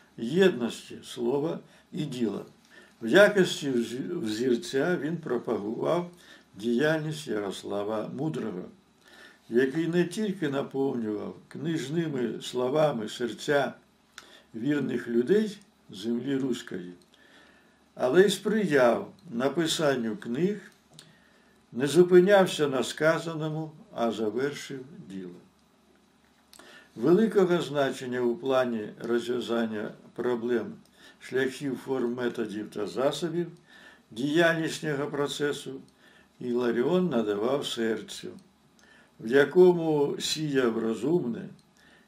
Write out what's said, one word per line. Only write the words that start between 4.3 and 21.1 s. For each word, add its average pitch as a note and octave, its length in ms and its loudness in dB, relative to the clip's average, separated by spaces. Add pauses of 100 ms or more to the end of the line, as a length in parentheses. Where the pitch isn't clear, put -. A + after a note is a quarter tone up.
він D#3 160 -4
пропагував B2+ 920 -2 (440)
діяльність D3+ 720 -2
Ярослава G2+ 880 -6
Мудрого, A#2+ 480 -6 (840)
який C3+ 400 2
не F3 160 2
тільки F#3 440 -2
наповнював A#2+ 880 -4 (120)
книжними C#3 960 -4
словами B2 680 0
серця B2 640 -2 (840)
вірних B2+ 540 -2
людей E3 500 2 (320)
землі A#2+ 460 -4
руської, F#2+ 560 -6 (1000)
але C#3 320 6
й G#3 40 2
сприяв C#3+ 840 2 (180)
написанню C3+ 840 0
книг, D#3+ 560 -4 (1000)